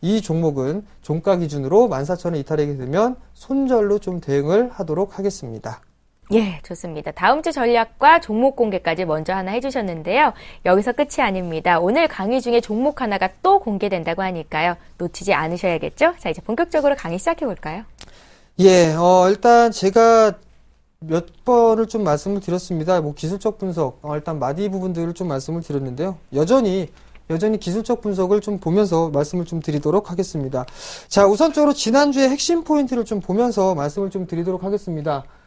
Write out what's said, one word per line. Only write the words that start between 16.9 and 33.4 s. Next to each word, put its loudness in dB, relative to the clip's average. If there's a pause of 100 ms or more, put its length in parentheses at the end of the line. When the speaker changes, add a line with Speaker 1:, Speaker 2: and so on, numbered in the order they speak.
Speaker 2:
강의 -8
시작해볼까요? -6 (800)
Speaker 1:
예, 8
어, 6
일단 6
제가 4 (640)
몇 -4 (180)
번을 4
좀 -4
말씀을 -2
드렸습니다. -2
뭐, -6
기술적 -4
분석, -4
어, -8
일단 -6
마디 -4
부분들을 -6
좀 -8
말씀을 -6
드렸는데요. -6 (160)
여전히, 2 (400)
여전히 0
기술적 -4
분석을 0
좀 -4
보면서 2
말씀을 -2
좀 -6
드리도록 -2
하겠습니다. -4 (440)
자, 4
우선적으로 2
지난주에 2
핵심 -2
포인트를 0
좀 -4
보면서 0